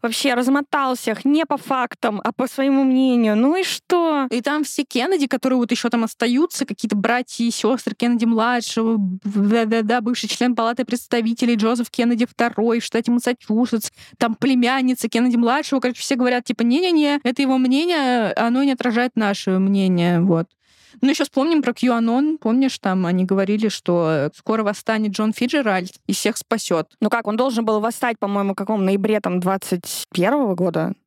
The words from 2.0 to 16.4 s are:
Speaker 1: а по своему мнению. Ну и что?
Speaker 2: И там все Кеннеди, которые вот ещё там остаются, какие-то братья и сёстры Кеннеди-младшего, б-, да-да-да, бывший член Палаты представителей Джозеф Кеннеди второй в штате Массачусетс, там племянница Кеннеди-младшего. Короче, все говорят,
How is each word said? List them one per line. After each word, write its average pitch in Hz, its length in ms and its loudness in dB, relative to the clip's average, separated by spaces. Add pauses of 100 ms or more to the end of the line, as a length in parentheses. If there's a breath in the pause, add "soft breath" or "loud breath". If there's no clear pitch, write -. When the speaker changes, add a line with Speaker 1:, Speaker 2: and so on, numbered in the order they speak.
Speaker 1:
а 233 80 -2
по 254 160 -4
своему 269 360 2
мнению. 254 520 2
Ну 262 200 2
и 370 80 0
что? 330 680 -2
Speaker 2:
И 247 120 -4
там 294 220 -2
все 277 200 -4
Кеннеди, 285 420 -2
которые 262 320 0
вот 240 140 0
ещё 240 180 -2
там 233 140 0
остаются, 247 640 0
какие-то 208 300 -4
братья 233 280 0 (220)
и 233 60 0
сёстры 226 440 -2
Кеннеди-младшего, 226 1000 0
б-, 190 260 -2
да-да-да, 214 760 0
бывший 233 260 -4
член 240 280 0
Палаты 233 300 -2
представителей 233 680 -2
Джозеф 226 340 0
Кеннеди 240 360 0
второй 233 540 0
в - 40 -8
штате 226 280 -2
Массачусетс, 240 800 -2 (260 loud breath)
там 226 180 0
племянница 254 760 0
Кеннеди-младшего. 247 680 2
Короче, 247 220 -4
все - 140 -2
говорят, 247 280 0